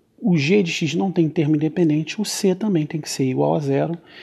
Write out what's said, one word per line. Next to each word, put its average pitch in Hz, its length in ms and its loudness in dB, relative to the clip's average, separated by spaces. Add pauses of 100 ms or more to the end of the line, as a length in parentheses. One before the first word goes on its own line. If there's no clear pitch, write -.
(200)
o 180 160 2
G 170 260 4
de 170 80 -2
X 156 240 -2
não 190 160 0
tem 165 180 2
termo 156 280 2
independente, 156 640 0
o 202 40 -2
C 185 300 0
também 185 300 0
tem 156 160 -6
que - 80 -12
ser - 160 -2
igual 143 300 2
a 165 60 0
zero, 147 360 -2 (260)